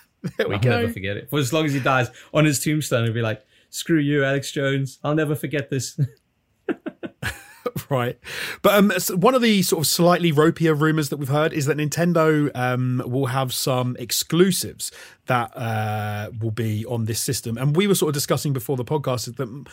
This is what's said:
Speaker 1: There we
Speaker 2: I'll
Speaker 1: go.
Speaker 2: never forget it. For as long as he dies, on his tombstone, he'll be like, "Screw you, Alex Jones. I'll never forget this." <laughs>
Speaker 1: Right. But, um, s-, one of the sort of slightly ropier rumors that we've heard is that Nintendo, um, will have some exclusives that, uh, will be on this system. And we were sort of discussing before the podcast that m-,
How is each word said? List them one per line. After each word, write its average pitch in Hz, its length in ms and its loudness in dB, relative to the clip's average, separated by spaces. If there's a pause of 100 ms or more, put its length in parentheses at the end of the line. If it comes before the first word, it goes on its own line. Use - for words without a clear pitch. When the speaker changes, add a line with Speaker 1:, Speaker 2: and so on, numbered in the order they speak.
(380)
Speaker 1:
There 226 100 0
we 196 60 -2
Speaker 2:
I'll 208 60 -2
Speaker 1:
go. - 100 2
Speaker 2:
never 233 220 0
forget 101 240 -6
it. - 140 -12
For 147 100 0
as 131 120 -2
long 160 120 2
as 147 80 -2
he 139 80 0
dies, 127 280 2 (240)
on 151 120 4
his 147 180 2
tombstone, 151 440 0
he'll 113 60 0
be 117 100 -2
like, 110 220 -4 (260)
"Screw - 280 0
you, 147 260 2
Alex 135 280 -2
Jones. 139 500 -2
I'll 147 140 0
never 151 180 0
forget 143 340 -4
this." - 300 -6 (720)
<laughs> - 100 -4 (1080)
Speaker 1:
Right. 127 300 0 (440)
But, 202 120 6
um, 202 160 6
s-, 180 200 -2
one 190 240 4
of 254 80 4
the 214 200 4
sort 170 200 0
of 139 40 0
slightly 170 460 4
ropier 156 460 4
rumors 156 320 2
that 151 80 -6
we've 143 100 -6
heard 151 240 2
is 139 140 -2
that 147 100 0
Nintendo, 156 800 2
um, 127 520 0
will 127 200 -2
have 131 260 -2
some 127 460 -2
exclusives 160 920 0 (360)
that, 123 300 0
uh, 107 760 -4 (100)
will 113 100 -4
be 110 360 -4
on 117 200 -4
this 117 140 -4
system. 117 380 -4
And 147 180 0
we 202 100 4
were 196 80 4
sort 165 160 0
of 139 40 0
discussing 143 380 -2
before 131 240 -4
the 123 80 -4
podcast 127 520 -4
that - 40 -6
m-, 131 320 -10